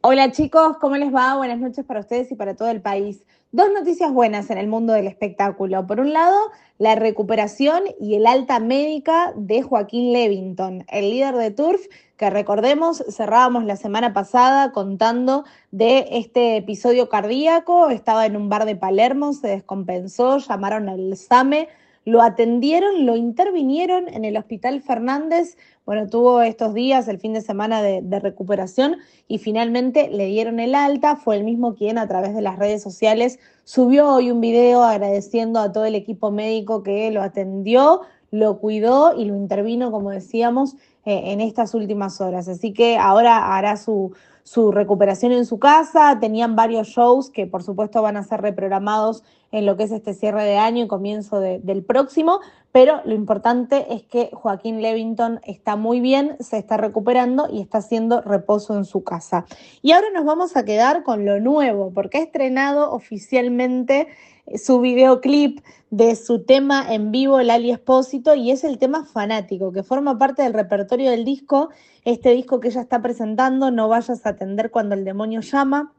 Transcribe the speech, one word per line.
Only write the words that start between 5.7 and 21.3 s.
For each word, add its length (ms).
Por 140
un 140
lado, 240
la 160
recuperación 880
y 140
el 120
alta 340
médica 760
de 240
Joaquín 540
Levington, 720
el 220
líder 240
de 160
Turf, 320
que 140
recordemos, 800
cerrábamos 540
la 120
semana 380
pasada 580
contando 720
de 420
este 440
episodio 540
cardíaco. 800
Estaba 340
en 140
un 100
bar 160
de 120
Palermo, 580
se 140
descompensó, 880
llamaron 500
al 300
same, 500